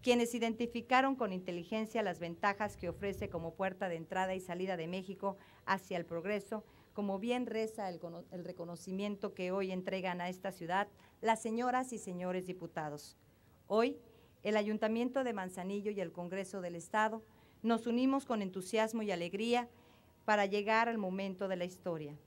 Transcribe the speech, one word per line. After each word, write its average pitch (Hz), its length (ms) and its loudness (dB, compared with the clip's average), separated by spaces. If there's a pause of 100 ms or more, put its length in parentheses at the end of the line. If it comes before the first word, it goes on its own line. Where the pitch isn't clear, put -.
quienes 240 320 6
identificaron 233 800 2
con 233 160 0
inteligencia 185 720 -2
las 190 180 -2
ventajas 202 580 -2
que 180 100 -4
ofrece 202 400 -4
como 165 240 -4
puerta 190 380 -2
de 165 60 -2
entrada 185 380 -2
y 190 60 -2
salida 185 380 -4
de 160 80 -4
México 190 500 -4 (300)
hacia 190 320 0
el 170 80 -4
progreso, 196 580 -4 (300)
como 196 240 -2
bien 240 260 0
reza 220 460 -2
el 170 80 -8
cono-, 170 320 -10
el 175 160 -8
reconocimiento 185 880 -4
que 180 180 -2
hoy 190 200 0
entregan 185 500 -2
a 180 80 -2
esta 185 220 -6
ciudad 185 360 0 (320)
las 220 220 2
señoras 247 500 0
y 220 60 -6
señores 180 480 -2
diputados. 165 720 -6 (480)
Hoy, 233 320 4 (440)
el 214 140 2
Ayuntamiento 220 680 2
de 240 120 0
Manzanillo 190 560 -4
y 202 100 -2
el 165 120 -2
Congreso 185 500 -6
del 175 140 -6
Estado 214 460 2 (400)
nos 226 240 4
unimos 262 380 4
con 220 160 0
entusiasmo 214 600 0
y 208 80 0
alegría 208 580 2 (560)
para 208 220 6
llegar 214 420 4
al 226 80 0
momento 190 500 -2
de 185 100 0
la 175 100 -2
historia. 160 500 -6 (100)